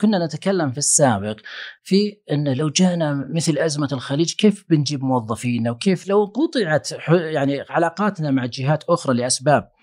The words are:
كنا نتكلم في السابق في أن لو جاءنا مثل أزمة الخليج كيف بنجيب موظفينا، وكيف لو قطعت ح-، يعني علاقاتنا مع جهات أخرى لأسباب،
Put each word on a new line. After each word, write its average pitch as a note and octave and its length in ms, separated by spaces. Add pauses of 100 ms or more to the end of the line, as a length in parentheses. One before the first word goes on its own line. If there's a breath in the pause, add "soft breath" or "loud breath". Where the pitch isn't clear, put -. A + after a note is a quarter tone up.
كنا G3 240
نتكلم E3 460
في A#2+ 60
السابق A2 640 (440 loud breath)
في G3+ 340 (140)
أن D3 220
لو D3+ 160
جاءنا D#3+ 600
مثل D#3 280
أزمة D3+ 340
الخليج C#3+ 440
كيف G#3 340
بنجيب D3 340
موظفينا، A#2+ 680
وكيف F3+ 360
لو G3+ 180
قطعت G#3 680
ح-، C#3 180
يعني D3 580
علاقاتنا E3 640
مع C3 140
جهات C#3 380
أخرى D#3+ 320
لأسباب، B2 560 (120)